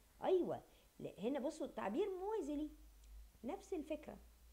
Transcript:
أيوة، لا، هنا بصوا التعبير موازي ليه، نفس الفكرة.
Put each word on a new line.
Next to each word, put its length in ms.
أيوة، 400
لا، 220
هنا 180
بصوا 280
التعبير 440
موازي 460
ليه، 140
نفس 300
الفكرة. 440